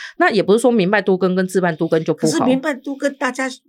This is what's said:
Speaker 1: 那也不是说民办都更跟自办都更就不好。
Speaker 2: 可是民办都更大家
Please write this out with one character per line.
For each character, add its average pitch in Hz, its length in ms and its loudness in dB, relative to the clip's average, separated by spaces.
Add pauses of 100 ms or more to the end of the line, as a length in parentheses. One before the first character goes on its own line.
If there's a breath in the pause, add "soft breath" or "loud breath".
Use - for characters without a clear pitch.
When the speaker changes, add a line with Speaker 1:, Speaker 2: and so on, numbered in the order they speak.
(180 loud breath)
Speaker 1:
那 349 120 2
也 220 140 0
不 - 80 0
是 220 80 4
说 247 100 4
民 208 220 2
办 208 120 2
都 190 140 2
更 185 180 0
跟 185 100 0
自 185 160 -2
办 175 140 0
都 165 120 -2
更 160 160 0
就 165 80 -2
不 156 140 -2
好。 156 80 2
Speaker 2:
可 320 60 -2
是 269 60 0
民 262 140 2
办 285 220 -6
都 277 140 -8
更 285 220 -4
大 262 140 -4
家 262 160 -6 (220)